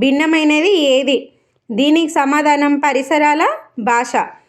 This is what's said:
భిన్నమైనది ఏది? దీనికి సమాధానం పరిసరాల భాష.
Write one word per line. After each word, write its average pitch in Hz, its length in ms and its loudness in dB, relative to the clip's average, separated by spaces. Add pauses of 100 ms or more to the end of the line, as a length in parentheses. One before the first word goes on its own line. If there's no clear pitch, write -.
భిన్నమైనది 302 720 0 (220)
ఏది? 262 220 0 (520)
దీనికి 302 500 0
సమాధానం 285 540 0 (120)
పరిసరాల 294 580 0 (460)
భాష. 240 240 -2 (340)